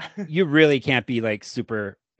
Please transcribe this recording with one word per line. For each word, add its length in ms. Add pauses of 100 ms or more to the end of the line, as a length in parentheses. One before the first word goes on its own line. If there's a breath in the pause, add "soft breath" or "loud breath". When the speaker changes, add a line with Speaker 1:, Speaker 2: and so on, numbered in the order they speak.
Speaker 1:
<laughs> 200
Speaker 2:
you 180
really 340
can't 260
be, 160
like, 220
super 540 (220)